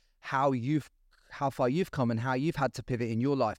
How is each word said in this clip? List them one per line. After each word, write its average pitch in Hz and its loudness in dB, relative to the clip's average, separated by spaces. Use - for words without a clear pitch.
how 139 2
you've, 131 0
how 139 -2
far 135 0
you've 170 0
come 120 0
and 117 0
how 127 -2
you've 143 0
had 135 0
to - -10
pivot 120 -2
in 113 0
your 139 2
life, 113 0